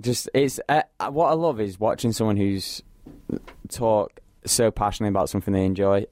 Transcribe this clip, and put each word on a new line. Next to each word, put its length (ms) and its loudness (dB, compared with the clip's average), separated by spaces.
just, 320 -4
it's, 260 2
uh, 120 2
uh, 120 -6
what 160 2
I 60 4
love 280 0
is 180 -6
watching 340 0
someone 240 0
who's 440 -2
talk 500 0
so 260 2
passionately 400 -2
about 180 0
something 240 -2
they 120 4
enjoy, 460 2